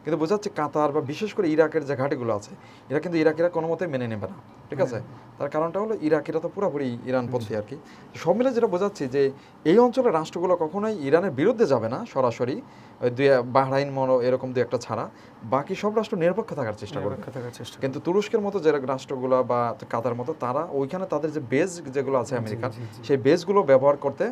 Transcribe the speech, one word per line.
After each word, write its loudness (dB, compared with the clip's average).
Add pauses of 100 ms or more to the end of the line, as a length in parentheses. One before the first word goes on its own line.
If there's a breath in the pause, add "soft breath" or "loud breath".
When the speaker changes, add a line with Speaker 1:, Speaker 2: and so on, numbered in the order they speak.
Speaker 1:
কিন্তু -2
বোঝা 0
যাচ্ছে -4
কাতার 0
বা 0
বিশেষ -6
করে 0
ইরাকের 2
যে -2
ঘাঁটিগুলো -2
আছে, -8 (380 loud breath)
এরা 0
কিন্তু -2
ইরাকিরা 4
কোনো -2
মতে -2
মেনে -4
নেবে -6
না, -14 (340)
ঠিক -6
আছে? 0
Speaker 2:
হ্যাঁ। -12
Speaker 1:
তার -4
কারণটা -2
হলো -2
ইরাকিরা 0
তো -4
পুরোপুরি -2
ইরানপন্থী -2
Speaker 2:
আচ্ছা। -4
Speaker 1:
আর -2
কি। -12 (380 loud breath)
তো -16
সব 2
মিলে 2
যেটা 2
বোঝাচ্ছি -2
যে 2 (340 loud breath)
এই 6
অঞ্চলের 4
রাষ্ট্রগুলো 0
কখনোই -4
ইরানের 4
বিরুদ্ধে 2
যাবে 2
না -6
সরাসরি। 0 (400 loud breath)
ওই 2
দুই, 4 (180)
বাহরাইন 2
মনো-, 2
এরকম 0
দু 2
একটা -2
ছাড়া -6 (340 loud breath)
বাকি -2
সব -2
রাষ্ট্র -2
নিরপেক্ষ 0
থাকার -4
চেষ্টা -10
করবে। -4
Speaker 2:
নিরপেক্ষ -8
থাকার -8
চেষ্টা -16
Speaker 1:
কিন্তু -4
Speaker 2:
করবে। -12
Speaker 1:
তুরস্কের 0
মতো -4
যে 6
রাষ্ট্রগুলো 0
বা 0 (140)
কাতার -2
মতো -6
তারা -2
ওইখানে -4
তাদের -4
যে -6 (100)
বেস 0 (120)
যেগুলো 0
আছে -2
Speaker 2:
জি, -2
Speaker 1:
আমেরিকার, -4
Speaker 2:
জি, -14 (160)
জি। -16
Speaker 1:
সেই 2
বেসগুলো 4
ব্যবহার 6
করতে -2